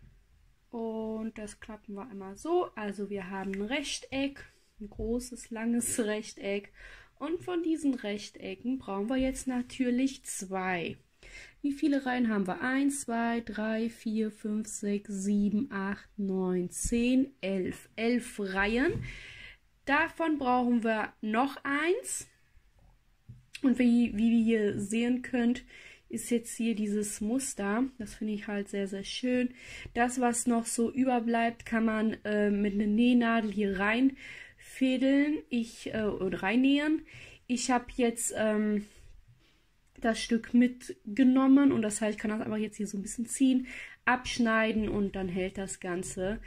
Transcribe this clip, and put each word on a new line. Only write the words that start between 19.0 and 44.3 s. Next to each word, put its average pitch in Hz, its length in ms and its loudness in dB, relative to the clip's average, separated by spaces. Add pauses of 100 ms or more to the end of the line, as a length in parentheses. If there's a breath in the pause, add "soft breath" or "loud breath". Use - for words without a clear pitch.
Davon 320 540 0
brauchen 247 460 2
wir 220 360 0
noch 233 440 0
eins. 311 640 -2 (1300)
Und 247 180 4
wie, 240 360 4
wie 226 220 4
ihr 220 60 6
hier 214 360 2
sehen 233 420 0
könnt, 240 420 0 (460 loud breath)
ist - 200 -8
jetzt 233 260 -2
hier 226 180 0
dieses 208 460 -2
Muster. 214 640 -2 (140)
Das 208 160 -12
finde 214 180 -6
ich 208 160 -6
halt 202 200 -4
sehr, 196 200 -4
sehr 196 160 -8
schön. 247 500 0 (400 loud breath)
Das, 247 260 0
was 240 260 2
noch 233 200 2
so 233 240 0
überbleibt, 233 760 2
kann 226 200 2
man, 220 300 2 (100)
äh, 208 260 2
mit 202 240 2
einer 208 140 2
Nähnadel 226 640 4
hier 196 260 0
reinfädeln. 262 1600 2 (120)
Ich, - 440 -4
äh, 220 80 0
oder 190 400 -2
reinnähen. 277 600 4 (440 loud breath)
Ich 247 240 0
habe 247 240 2
jetzt, 233 420 0
ähm, 214 500 2 (1120 loud breath)
das 226 200 0
Stück - 340 0
mitgenommen 262 1160 6
und 226 100 2
das 208 180 -2
heißt, 214 160 0
ich - 40 -10
kann 214 100 -2
das 220 100 -2
einfach 214 160 -4
jetzt 214 200 -4
hier 202 100 -4
so 202 100 -8
ein 196 60 -6
bisschen 226 240 -6
ziehen, 262 400 4 (400 loud breath)
abschneiden 220 840 2